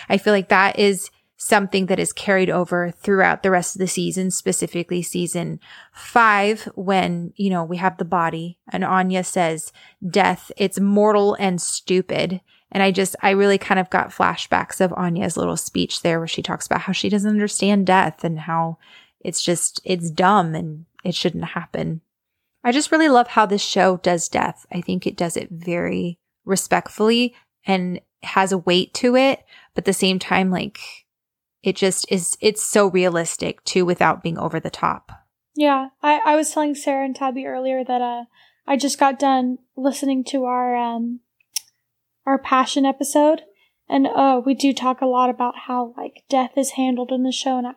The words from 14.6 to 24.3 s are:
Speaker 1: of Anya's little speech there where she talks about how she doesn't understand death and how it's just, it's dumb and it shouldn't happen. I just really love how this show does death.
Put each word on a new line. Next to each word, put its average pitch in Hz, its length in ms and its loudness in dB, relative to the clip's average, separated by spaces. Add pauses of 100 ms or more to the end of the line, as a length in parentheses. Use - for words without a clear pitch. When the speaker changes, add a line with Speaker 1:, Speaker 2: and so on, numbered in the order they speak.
Speaker 1:
of 185 120 2
Anya's 175 440 -2
little 175 200 -2
speech - 440 -4
there 165 160 0
where 165 100 -6
she - 140 -6
talks - 240 -6
about - 160 -2
how 190 120 -4
she 202 160 -4
doesn't 202 200 0
understand 208 560 2
death 185 380 2
and 165 160 -4
how 165 380 -4 (420)
it's - 240 -6
just, - 400 -2
it's 170 260 -2
dumb 180 460 2
and 156 300 -8 (180)
it 175 100 -2
shouldn't 165 300 -2
happen. 165 580 -6 (600)
I 247 80 2
just 285 200 0
really 320 180 2
love 240 180 6
how 220 180 2
this 196 160 0
show 185 360 2
does 175 300 0
death. - 440 -4